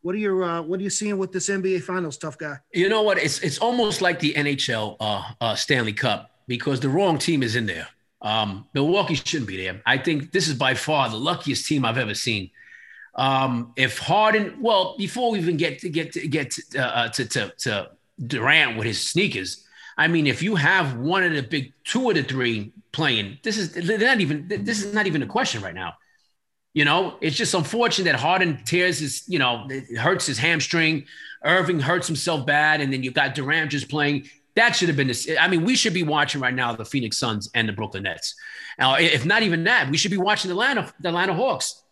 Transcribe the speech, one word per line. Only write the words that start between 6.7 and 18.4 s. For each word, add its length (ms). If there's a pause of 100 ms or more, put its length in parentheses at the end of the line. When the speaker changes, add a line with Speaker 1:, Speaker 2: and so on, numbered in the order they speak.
Speaker 2:
the 80
wrong 280
team 240
is 140
in 100
there. 220 (340)
Um, 520
Milwaukee 420
shouldn't 320
be 80
there. 300
I 120
think 360
this 160
is 60
by 180
far 360
the 80
luckiest 480
team 200
I've 120
ever 160
seen. 380 (640)
Um, 640
if 200
Harden, 640
well, 360
before 340
we 80
even 160
get 240
to, 100
get 240
to, 140
get 240
to, 280
uh, 60
uh, 240
to, 160
to, 340
to 300 (380)
Durant 480